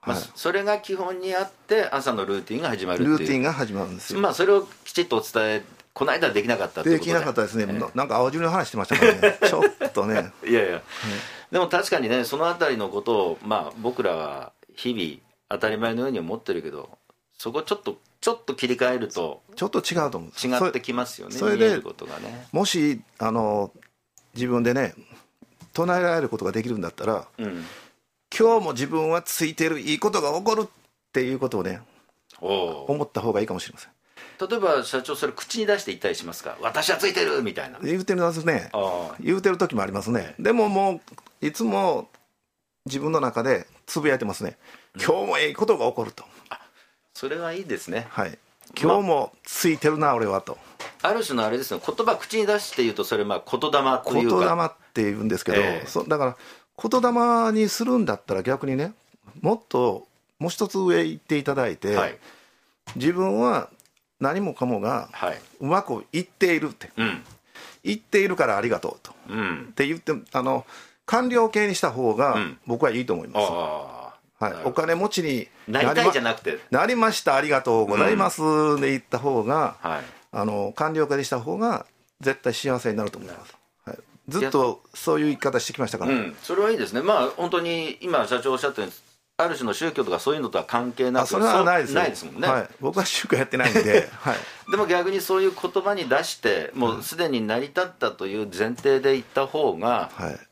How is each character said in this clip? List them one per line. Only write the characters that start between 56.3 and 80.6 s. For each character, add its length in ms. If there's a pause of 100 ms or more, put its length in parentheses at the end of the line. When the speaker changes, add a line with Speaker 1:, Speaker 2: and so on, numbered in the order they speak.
Speaker 2:
言 120
霊 500
に 180
す 160
る 120
ん 80
だ 100
っ 80
た 100
ら 100
逆 220
に 100
ね、 180 (480)
も 140
っ 120
と、 400 (320)
も 80
う 20
一 180
つ 120
上 240
行 160
っ 40
て 140
い 60
た 120
だ 120
い 100
て、 180
Speaker 1:
は 120
い。 100 (800)
Speaker 2:
自 180
分 260
は 300 (500)
何 220
も 120
か 120
も 140
が 320
Speaker 1:
は 200
い。 100 (180)
Speaker 2:
う 60
ま 180
く 300
い 60
っ 40
て 320
い 40
る 100
っ 40
て。 220
Speaker 1:
う 80
ん。 200 (600)
Speaker 2:
「い 100
っ 60
て 220
い 60
る 80
か 100
ら 120
あ 40
り 80
が 100
と 100
う」 140
と。 100 (160)
Speaker 1:
う 60
ん。 360
Speaker 2:
っ 20
て 140
言 100
っ 20
て、 140 (180)
あ 100
の、 240 (400)
完 240
了 200
形 180
に 80
し 60
た 100
方 240
が 200
Speaker 1:
う 40
ん。 260
Speaker 2:
僕 180
は 80
い 100
い 40
と 80
思 120
い 20
ま 120
す。 100
Speaker 1:
あ 640 (260)
あ。 60
Speaker 2:
は 40
い。 20
Speaker 1:
な 60
る 0
ほ 60
ど。 60
Speaker 2:
「お 40
金 220
持 140
ち 140
に 240 (200)
Speaker 1:
な 140
り 80
た 160
い 60
じ 80
ゃ 20
な 120
く 80
て。 100
Speaker 2:
な 40
り 140
ま-、 120
な 60
り 80
ま 160
し 100
た、 140
あ 60
り 80
が 120
と 200
う 40
ご 120
ざ 120
い 60
ま 160
す」 120
Speaker 1:
う 340
ん。 40
Speaker 2:
で 100
言 80
っ 40
た 160
方 240
が、 380
Speaker 1:
は 180
い。 20 (300)
Speaker 2:
あ 140
の、 300